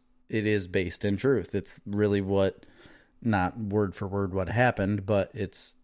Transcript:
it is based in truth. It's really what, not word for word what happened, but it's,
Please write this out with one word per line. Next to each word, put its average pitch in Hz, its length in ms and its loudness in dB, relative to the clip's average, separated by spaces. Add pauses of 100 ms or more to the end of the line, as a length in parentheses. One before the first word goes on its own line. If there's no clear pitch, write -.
(280)
it 110 180 0
is 104 220 2
based 90 360 -2
in 101 120 2
truth. 120 380 0
It's - 320 -6
really 101 340 2
what, 98 440 0 (560)
not 104 380 0
word 101 380 0
for 104 100 -6
word 95 260 -2
what 95 160 -2
happened, 104 560 2
but 101 300 2
it's, - 500 -8